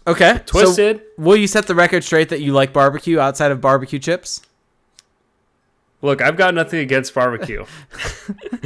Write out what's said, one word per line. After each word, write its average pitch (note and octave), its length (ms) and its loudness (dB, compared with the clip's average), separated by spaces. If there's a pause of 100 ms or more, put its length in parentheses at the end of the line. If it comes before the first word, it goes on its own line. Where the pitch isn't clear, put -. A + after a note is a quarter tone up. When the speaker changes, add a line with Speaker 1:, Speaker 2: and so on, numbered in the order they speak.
Speaker 1:
Okay, E3+ 280 2
so - 260 -2
Speaker 2:
twisted." G#3 400 2 (160)
Speaker 1:
will E3 200 4
you G#3 120 2
set G#3 180 -2
the F#3 80 -2
record F3 300 2
straight D#3+ 240 0
that D#3 140 -6
you C#3 100 -2
like C3+ 220 2
barbecue D3 440 2
outside C#3 320 0
of C3 120 -4
barbecue C3+ 360 0
chips? E3+ 440 -6 (1600)
Speaker 2:
Look, C#3 180 -2
I've D3 160 0
got F#3 180 2
nothing E3 260 -4
against C3 340 -4
barbecue. A#2+ 560 -4
Speaker 1:
<laughs> - 40 -20 (920)